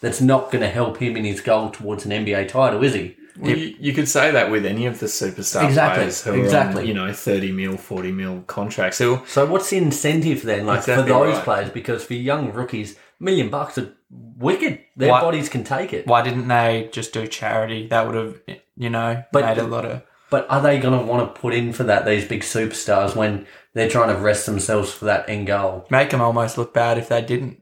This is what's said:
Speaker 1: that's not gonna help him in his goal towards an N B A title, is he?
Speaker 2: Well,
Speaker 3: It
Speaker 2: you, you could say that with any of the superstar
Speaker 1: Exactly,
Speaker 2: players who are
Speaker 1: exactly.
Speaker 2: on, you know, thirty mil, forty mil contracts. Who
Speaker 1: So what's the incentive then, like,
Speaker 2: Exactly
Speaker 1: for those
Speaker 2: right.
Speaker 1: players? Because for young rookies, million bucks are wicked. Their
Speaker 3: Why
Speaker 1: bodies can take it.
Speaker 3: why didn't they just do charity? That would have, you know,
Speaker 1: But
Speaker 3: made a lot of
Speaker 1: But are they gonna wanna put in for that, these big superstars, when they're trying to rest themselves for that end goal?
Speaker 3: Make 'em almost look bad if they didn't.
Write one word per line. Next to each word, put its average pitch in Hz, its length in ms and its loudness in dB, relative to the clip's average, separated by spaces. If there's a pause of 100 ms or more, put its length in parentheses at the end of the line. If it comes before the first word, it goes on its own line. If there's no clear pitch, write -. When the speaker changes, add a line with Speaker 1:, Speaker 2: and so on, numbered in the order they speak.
Speaker 1:
that's 117 200 -2
not 131 300 4
gonna 113 180 0
help 117 280 -2
him 117 180 -2
in 110 100 -4
his 98 160 -4
goal 110 280 2
towards 104 360 -8
an 104 60 -4
N 107 140 -2
B 101 80 -2
A 98 140 0
title, 123 360 2
is 135 120 4
he? 90 200 -6 (240)
Speaker 2:
Well, 147 120 0
Speaker 3:
It 156 80 2
Speaker 2:
you, - 200 -8
you 143 140 -2
could 131 160 0
say 151 220 4
that 110 200 4
with 104 140 0
any 107 220 -2
of 117 120 -6
the 110 60 -6
superstar 98 600 -2
Speaker 1:
Exactly, 135 360 4
Speaker 2:
players 92 220 -2
who 110 100 -2
are 98 100 2
Speaker 1:
exactly. 101 380 2
Speaker 2:
on, 113 60 -4
you 107 60 -2
know, 95 200 -4
thirty 98 380 -2
mil, 95 260 -4
forty 92 340 -6
mil 92 360 -6
contracts. 104 500 -4
Who 123 300 2
Speaker 1:
So 139 180 4
what's 190 240 0
the 196 80 0
incentive 156 640 2
then, 107 240 -2
like, 101 140 2
Speaker 2:
Exactly 127 240 2
Speaker 1:
for 123 60 0
those - 260 6
Speaker 2:
right. - 80 -2
Speaker 1:
players? 101 260 -2
Because 117 340 -6
for - 120 -8
young 127 360 -2
rookies, 110 460 -6 (240)
million 170 280 2
bucks 143 280 -4
are 127 160 -8 (160)
wicked. 123 680 -2 (180)
Their 127 140 4
Speaker 3:
Why 127 100 6
Speaker 1:
bodies 156 260 0
can 117 160 -4
take 156 300 -4
it. - 140 -6
Speaker 3:
why 117 160 6
didn't 123 260 -2
they 117 420 2
just - 220 -8
do 110 120 -4
charity? 110 640 -4
That 113 180 2
would 113 100 -4
have, 113 200 -4 (400)
you 120 140 -4
know, 117 420 -2
Speaker 1:
But 135 140 4
Speaker 3:
made 113 140 2
a 113 80 -2
lot 117 180 -4
of 120 160 -8 (280)
Speaker 1:
But - 200 0
are 139 120 2
they 143 180 6
gonna 127 220 4
wanna 117 260 0
put - 260 -4
in 117 180 0
for 113 120 -2
that, 101 220 4
these 104 200 2
big 110 160 -4
superstars, 104 720 0
when 104 300 0 (280)
they're 113 160 0
trying 113 240 4
to 98 80 -2
rest 104 240 2
themselves 104 480 0
for - 120 -10
that 101 240 0
end 104 180 -4
goal? 95 420 -2
Speaker 3:
Make 139 240 4
'em 127 80 2
almost 117 360 0
look 117 160 -4
bad 117 240 2
if 113 100 -6
they 117 140 0
didn't. 123 400 -4